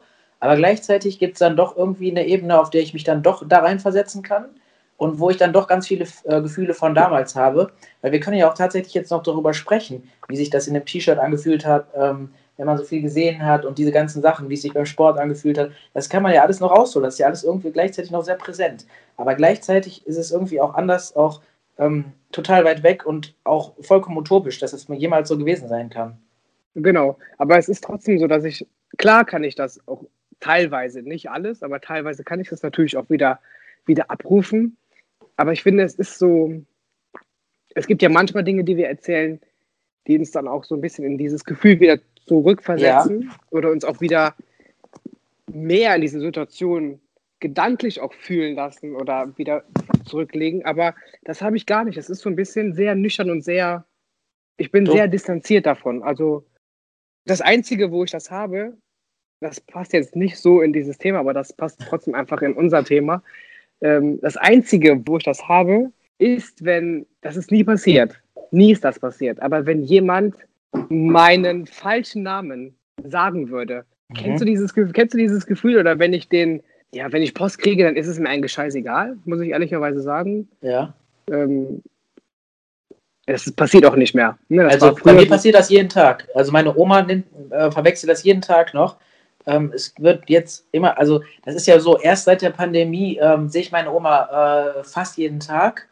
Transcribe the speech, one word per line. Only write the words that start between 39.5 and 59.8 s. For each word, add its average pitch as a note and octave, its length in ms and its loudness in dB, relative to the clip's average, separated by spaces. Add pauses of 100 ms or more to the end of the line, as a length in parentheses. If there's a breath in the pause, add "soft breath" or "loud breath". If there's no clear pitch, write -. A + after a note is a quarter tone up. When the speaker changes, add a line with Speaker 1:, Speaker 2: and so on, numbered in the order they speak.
Speaker 2:
die D3+ 100 2
uns D3+ 140 -4
dann C#3 160 -6
auch C3+ 160 -8
so - 100 -10
ein D3 80 -6
bisschen D#3 240 -10
in C#3 140 -6
dieses D3 260 -8
Gefühl E3+ 340 2
wieder D#3+ 200 6 (260)
zurückversetzen E3 1000 2
Speaker 1:
Ja. C4 120 -16 (160)
Speaker 2:
oder D#3+ 200 -2
uns D#3 140 -4
auch C#3+ 160 -6
wieder D#3+ 340 0 (1160 soft breath)
mehr F3+ 440 0
in E3 60 2
diese D3 180 -4
Situation D#3 800 -6 (400)
gedanklich F3 640 -4
auch C#3 120 -10
fühlen D3+ 420 -6
lassen C#3+ 400 -12
oder C3 420 -6
wieder D3 260 -6 (420)
zurücklegen. D#3+ 600 -6
Aber E3 300 -4 (280 soft breath)
das - 180 -12
habe G#3+ 140 -2
ich - 100 -6
gar G#3+ 180 0
nicht. G3 140 -8
Es - 120 -14
ist F#3 120 -12
so G#3+ 80 -8
ein F3 60 -6
bisschen G3 380 -6
sehr G3+ 220 -2
nüchtern G3 340 -4
und D#3+ 140 -6
sehr, F3 420 -4 (720)
ich - 140 -8
bin G3+ 140 4
Speaker 1:
Doch. D#3+ 80 4
Speaker 2:
sehr G#3 140 4
distanziert F#3 580 -2
davon. B2+ 380 -2
Also D3 420 -4 (800)
das F#3+ 160 -2
Einzige, G3+ 500 0
wo F3 120 -2
ich F3 80 -8
das E3 200 -14
habe, G3+ 440 -10 (640)
das D3+ 220 -12
passt - 320 -12